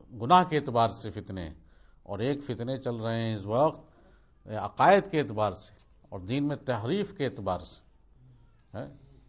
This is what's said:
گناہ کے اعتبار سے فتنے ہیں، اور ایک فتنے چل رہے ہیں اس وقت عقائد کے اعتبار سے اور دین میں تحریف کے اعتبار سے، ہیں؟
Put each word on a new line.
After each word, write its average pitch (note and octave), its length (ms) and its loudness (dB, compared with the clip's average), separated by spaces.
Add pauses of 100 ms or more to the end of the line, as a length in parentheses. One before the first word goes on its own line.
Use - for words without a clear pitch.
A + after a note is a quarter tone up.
(220)
گناہ F3 220 8
کے D3+ 120 0
اعتبار A#2 320 4
سے G#2+ 220 -10
فتنے F#2+ 380 -8
ہیں، D#2 60 -12 (480)
اور G2 160 -8
ایک C3+ 280 -2
فتنے A#2+ 320 -6
چل A#2+ 160 -4
رہے A2+ 280 -2
ہیں A2 140 -2
اس G2 100 -8
وقت C3 480 0 (520)
عقائد C3 640 4
کے D#3 100 0
اعتبار G#2+ 320 0
سے - 220 -18 (340)
اور G2 120 -12
دین C3 280 -2
میں D3 80 -4
تحریف C3 600 -4
کے C#3 100 -2
اعتبار F#2+ 320 -2
سے، - 220 -18 (1000)
ہیں؟ C#3+ 160 -10 (340)